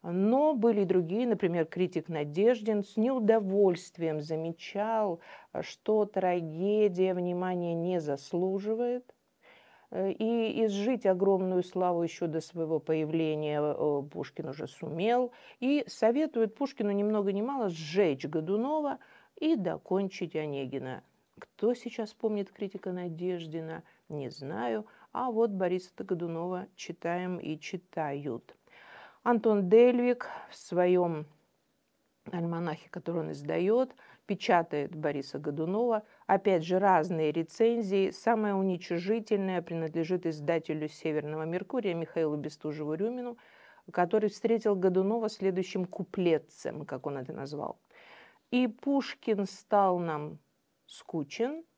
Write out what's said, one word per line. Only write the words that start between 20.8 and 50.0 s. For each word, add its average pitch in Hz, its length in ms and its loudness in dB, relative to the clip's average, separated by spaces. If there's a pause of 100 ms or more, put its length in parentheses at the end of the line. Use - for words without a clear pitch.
Кто - 360 -2
сейчас 233 380 -8
помнит 208 380 -2
критика 190 400 -8
Надеждина, 165 960 -6 (240)
не 143 220 -8
знаю, 214 540 -6 (280)
а 254 180 -4
вот 226 200 2
Бориса 185 480 -2
Годунова 175 760 -4
читаем 175 640 -6
и 151 180 -6
читают. 143 1000 -6 (680)
Антон 214 440 4
Дельвик 240 600 6 (220)
в - 60 -20
своём 175 680 2 (1040)
альманахе, 170 580 -4
который 170 300 -4
он 156 100 -6
издаёт, 170 640 0 (320)
печатает 170 680 0
Бориса 143 420 -4
Годунова. 185 640 -2 (240)
Опять 190 380 2
же, 180 160 2
разные 170 500 4
рецензии. 196 800 0
Самая 214 440 0
уничижительная 190 1080 0
принадлежит 165 640 -4
издателю 156 600 -2
«Северного 156 560 -4
Меркурия» 185 500 -4
Михаилу 160 420 -2
Бестужеву-Рюмину, 160 1000 -6 (560)
который 202 360 2
встретил 226 460 2
Годунова 190 540 2
следующим 185 560 -2
куплетцем, 165 1000 -2
как 131 220 -8
он 143 120 -6
это 131 140 -10
назвал: 143 460 -8 (720)
«И 247 160 2
Пушкин 226 800 -2
стал 190 540 2